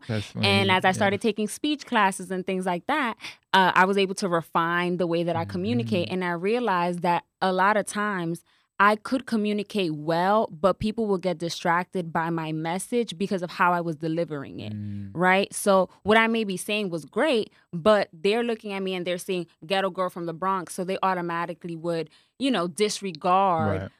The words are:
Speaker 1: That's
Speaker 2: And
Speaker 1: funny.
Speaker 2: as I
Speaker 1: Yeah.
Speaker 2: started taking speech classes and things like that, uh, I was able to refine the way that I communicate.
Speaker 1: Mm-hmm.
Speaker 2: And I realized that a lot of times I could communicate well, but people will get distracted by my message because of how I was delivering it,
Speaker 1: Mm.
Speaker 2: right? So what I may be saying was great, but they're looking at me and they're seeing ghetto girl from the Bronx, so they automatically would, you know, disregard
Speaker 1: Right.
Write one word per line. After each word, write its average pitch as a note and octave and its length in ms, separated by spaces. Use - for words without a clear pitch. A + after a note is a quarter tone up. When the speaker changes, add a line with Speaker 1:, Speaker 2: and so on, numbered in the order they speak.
Speaker 1:
That's G#2+ 280
Speaker 2:
And G3 320
Speaker 1:
funny. - 20
Speaker 2:
as F#3 140
I F#3+ 40
Speaker 1:
Yeah. F#3 40
Speaker 2:
started G3+ 280
taking G#3+ 280
speech - 380
classes F#3+ 440
and F#3 160
things F#3 200
like F3+ 200
that, C4 300
uh, F#3 220
I F3+ 120
was G3 120
able G3 180
to G3+ 120
refine F3 680
the F3+ 80
way E3+ 180
that E3 120
I E3 80
communicate. G#3+ 640
Speaker 1:
Mm-hmm. - 80
Speaker 2:
And F#3 100
I F3 80
realized F3+ 720
that E3+ 220
a F#3 100
lot F#3+ 240
of G3 100
times F#3 580
I G#3 180
could B3+ 280
communicate G#3 720
well, F3 580
but F3 260
people G#3+ 280
will G3 100
get F3 220
distracted E3+ 760
by E3 160
my D#3+ 240
message F3 640
because F#3 240
of F3 120
how F3+ 200
I F3 80
was E3 160
delivering D3+ 640
it, G#2+ 140
Speaker 1:
Mm. G2+ 400
Speaker 2:
right? F#3 400
So F#3+ 340
what G#3+ 160
I A3+ 80
may A3+ 180
be F#3+ 140
saying G#3 320
was E3 160
great, A#3+ 440
but G3 400
they're G3+ 300
looking A3 320
at F#3+ 80
me F#3+ 120
and F3 120
they're F3+ 100
seeing F3 300
ghetto G3 240
girl F3+ 220
from F3 160
the E3 80
Bronx, F#3 400
so F#3+ 100
they F#3+ 180
automatically F3 720
would, E3 360
you C4+ 120
know, F3 180
disregard F3+ 1120
Speaker 1:
Right. G2 200